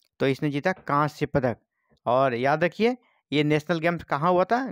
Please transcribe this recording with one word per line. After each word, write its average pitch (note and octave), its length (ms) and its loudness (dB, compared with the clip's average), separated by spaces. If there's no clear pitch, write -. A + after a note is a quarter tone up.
तो C3 80 2
इसने C3+ 220 0
जीता C#3 240 -2
कांस्य D3 540 -2
पदक। B2 300 -2
और B2+ 300 2
याद C#3 280 0
रखिए A3 340 0
ये D3 140 2
नेशनल D3+ 340 0
गेम्स E3 260 -2
कहाँ D3+ 260 -2
हुआ F3+ 140 4
था? B3 260 -2